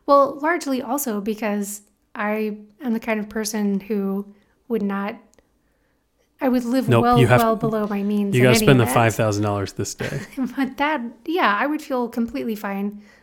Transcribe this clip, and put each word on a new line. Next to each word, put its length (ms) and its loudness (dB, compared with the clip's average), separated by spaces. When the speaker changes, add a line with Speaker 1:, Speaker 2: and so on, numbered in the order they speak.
Speaker 1:
Well, 340 4
largely 420 -2
also 380 -4
because 600 -4
I 420 -4
am 120 -2
the 60 -2
kind 200 -2
of 80 -6
person 540 -2
who 520 -4
would 160 -2
not, 320 -4
I 100 0
would 140 0
live 240 0
Speaker 2:
Nope, 160 4
Speaker 1:
well, 160 4
Speaker 2:
you 80 6
have 140 6
Speaker 1:
well 140 2
below 320 -2
my 160 -4
means 320 0
Speaker 2:
you 60 4
Speaker 1:
in 40 6
Speaker 2:
gotta 120 6
Speaker 1:
any 80 2
Speaker 2:
spend 140 6
the 40 4
Speaker 1:
event. 120 0
Speaker 2:
five 200 4
thousand 280 0
dollars 300 -2
this 220 -6
day. 260 -6
Speaker 1:
<laughs> 180 -4
But 220 -4
that, 240 -2
yeah, 340 2
I 80 0
would 140 -2
feel 260 -4
completely 480 -4
fine 460 -6